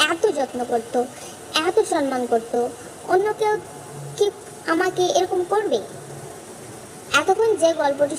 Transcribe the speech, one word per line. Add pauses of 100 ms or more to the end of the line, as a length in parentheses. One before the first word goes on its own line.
(120)
এত (140)
যত্ন (120)
করতো, (680)
এত (140)
সম্মান (100)
করতো, (540)
অন্য (120)
কেউ (600)
কি (480)
আমাকে (140)
এরকম (120)
করবে? (1400)
এতক্ষণ (120)
যে (120)
গল্পটি